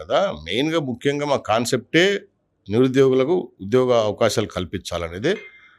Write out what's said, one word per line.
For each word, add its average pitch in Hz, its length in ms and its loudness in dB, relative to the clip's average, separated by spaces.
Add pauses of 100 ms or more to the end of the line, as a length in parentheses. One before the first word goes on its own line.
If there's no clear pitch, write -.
కదా, 151 280 0 (120)
మెయిన్గా 143 360 -2
ముఖ్యంగా 143 460 -4
మా 139 100 2
కాన్సెప్టే 135 840 0 (500)
నిరుద్యోగులకు 131 800 2 (120)
ఉద్యోగ 123 340 2
అవకాశాలు 107 520 0
కల్పించాలనేదే. 92 880 -6 (440)